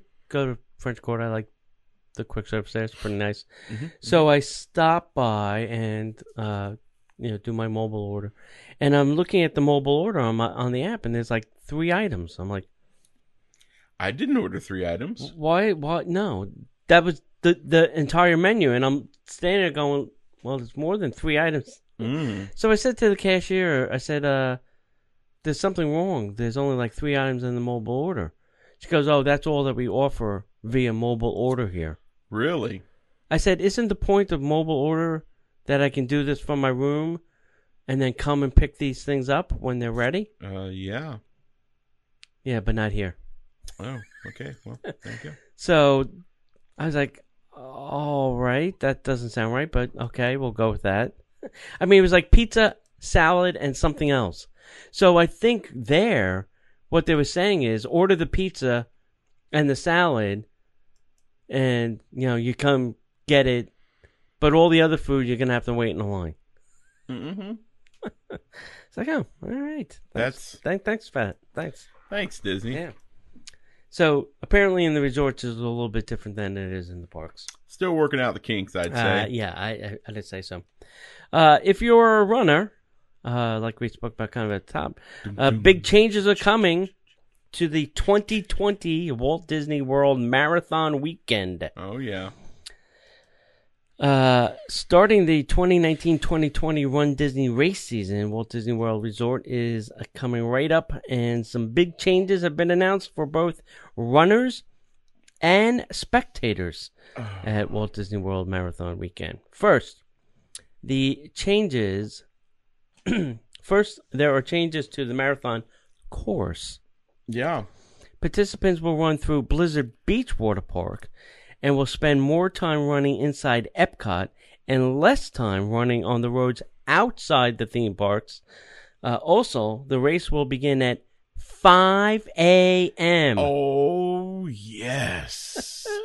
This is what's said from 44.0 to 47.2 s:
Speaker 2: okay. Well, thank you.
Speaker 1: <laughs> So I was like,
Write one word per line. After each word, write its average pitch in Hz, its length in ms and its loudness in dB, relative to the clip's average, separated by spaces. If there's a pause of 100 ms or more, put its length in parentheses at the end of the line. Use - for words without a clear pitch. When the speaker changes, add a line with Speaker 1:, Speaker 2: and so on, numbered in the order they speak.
Speaker 2:
okay. 131 280 -16 (100)
Well, 120 140 -16 (240)
thank 113 200 -14
you. 151 80 -14 (140)
Speaker 1:
<laughs> - 100 -20
So 143 540 4 (680)
I 156 100 -6
was 151 80 -4
like, 143 280 -4 (320)